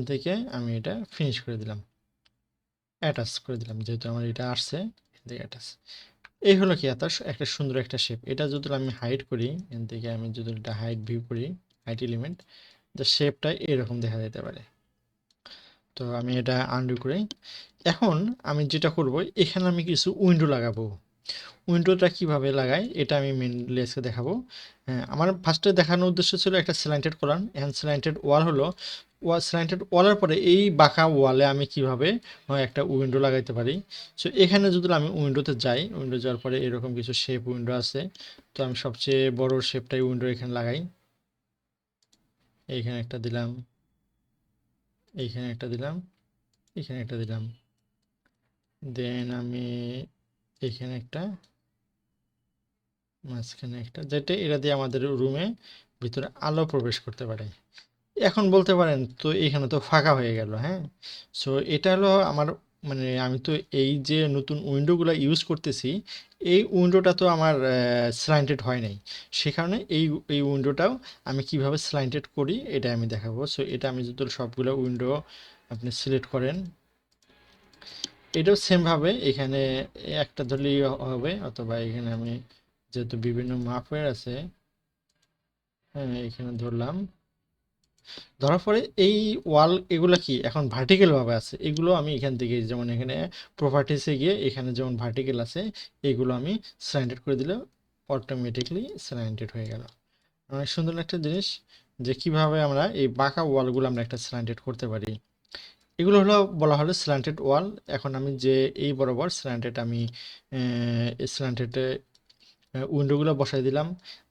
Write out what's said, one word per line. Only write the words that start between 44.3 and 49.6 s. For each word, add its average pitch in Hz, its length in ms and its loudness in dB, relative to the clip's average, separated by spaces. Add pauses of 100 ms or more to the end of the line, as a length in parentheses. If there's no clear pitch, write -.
এইখানে 123 380 -6
একটা 120 160 -10
দিলাম, 143 400 -6 (680)
এখানে 127 260 -8
একটা 120 160 -8
দিলাম। 113 340 -6 (1300)
Then 123 480 -6
আমি 123 720 -6 (560)